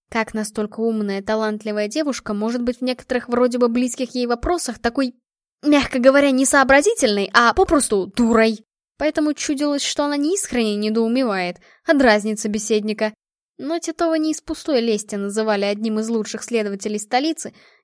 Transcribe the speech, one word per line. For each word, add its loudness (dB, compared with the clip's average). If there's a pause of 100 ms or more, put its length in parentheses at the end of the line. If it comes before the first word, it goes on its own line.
(100)
Как -4
настолько -6
умная, -2
талантливая -2
девушка -4
может -2
быть -4
в -6
некоторых -4
вроде 2
бы 4
близких -2
ей -2
вопросах -2
такой, -2 (480)
мягко 2
говоря, 6
не 2
сообразительной, 4
а 4
попросту 2
дурой? 2 (340)
Поэтому 0
чудилось, -2
что -2
она -2
не 0
искренне -2
недоумевает, -2 (280)
а 2
дразнит 2
собеседника. -2 (440)
Но -6
Титова -2
не 0
из -6
пустой -2
лести -2
называли -2
одним -2
из -4
лучших -4
следователей -4
столицы -4 (320)